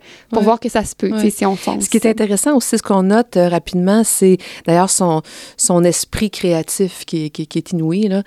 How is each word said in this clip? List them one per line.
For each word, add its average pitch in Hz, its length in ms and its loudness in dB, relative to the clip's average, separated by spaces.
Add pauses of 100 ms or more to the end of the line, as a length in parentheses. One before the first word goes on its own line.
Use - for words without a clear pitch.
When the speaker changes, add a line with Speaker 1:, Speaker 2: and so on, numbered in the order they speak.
(300)
Speaker 1:
pour 226 80 -2
Speaker 2:
Ouais. 208 60 2
Speaker 1:
voir 226 140 4
que 233 120 -6
ça 208 160 -2
se - 100 -12
peut, 190 140 -2
tu 220 80 -4
sais, 208 60 0
Speaker 2:
Ouais. 208 60 2
Speaker 1:
si - 140 -4
on 196 100 0
fonce. 202 300 -4
Speaker 2:
Ce - 60 -6
qui 226 80 2
est 220 80 0
intéressant 220 500 0
aussi, 233 220 0
ce - 40 -4
qu'on 196 200 2
note, 208 340 2
euh, 175 140 4
rapidement, 185 540 0
c'est 185 340 4 (280)
d'ailleurs 175 220 2
son, 170 320 0 (380)
son 175 260 2
esprit - 460 0
créatif 175 720 -2
qui 156 220 -6
est, 151 40 -10
qui, 156 160 -8
qui - 120 -8
est 160 140 -6
inouï, 175 360 0
là. 196 180 0